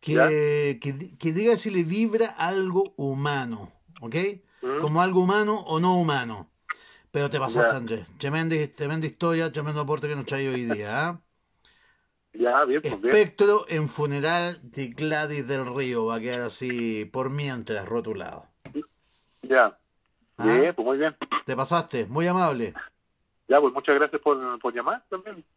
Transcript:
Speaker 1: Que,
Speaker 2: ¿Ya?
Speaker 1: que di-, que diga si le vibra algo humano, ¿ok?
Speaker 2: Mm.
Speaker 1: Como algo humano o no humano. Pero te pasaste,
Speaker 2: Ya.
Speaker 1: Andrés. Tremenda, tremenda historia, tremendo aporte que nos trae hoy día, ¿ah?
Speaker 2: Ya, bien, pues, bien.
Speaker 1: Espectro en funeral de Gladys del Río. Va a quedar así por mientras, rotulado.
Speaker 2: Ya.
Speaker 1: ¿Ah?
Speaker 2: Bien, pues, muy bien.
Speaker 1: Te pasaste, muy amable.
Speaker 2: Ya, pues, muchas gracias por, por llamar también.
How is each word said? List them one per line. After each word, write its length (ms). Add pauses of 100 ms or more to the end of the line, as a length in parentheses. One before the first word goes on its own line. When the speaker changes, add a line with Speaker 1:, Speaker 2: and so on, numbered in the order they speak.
Speaker 1:
Que, 140
Speaker 2:
¿Ya? 140
Speaker 1:
que 640
di-, 240
que 160
diga 240
si 140
le 140
vibra 420
algo 720
humano, 760 (280)
¿ok? 140 (480)
Speaker 2:
Mm. 200
Speaker 1:
Como 200
algo 180
humano 340 (120)
o 140
no 160
humano. 540 (600)
Pero 200
te 80
pasaste, 340
Speaker 2:
Ya. 40
Speaker 1:
Andrés. 300 (120)
Tremenda, 360 (220)
tremenda 300
historia, 440
tremendo 300
aporte 280
que 80
nos 100
trae 220
hoy 160
día, 440
¿ah? 120 (1120)
Speaker 2:
Ya, 320
bien, 160
pues, 180
bien. 160
Speaker 1:
Espectro 520
en 200
funeral 760
de 260
Gladys 600
del 260
Río. 320
Va 100
a 40
quedar 220
así 640
por 240
mientras, 580
rotulado. 580 (960)
Speaker 2:
Ya. 340 (600)
Speaker 1:
¿Ah? 100
Speaker 2:
Bien, 280
pues, 120
muy 120
bien. 180 (300)
Speaker 1:
Te 100
pasaste, 500
muy 220
amable. 460 (720)
Speaker 2:
Ya, 120
pues, 120
muchas 220
gracias 260
por, 400
por 140
llamar 340
también. 340 (140)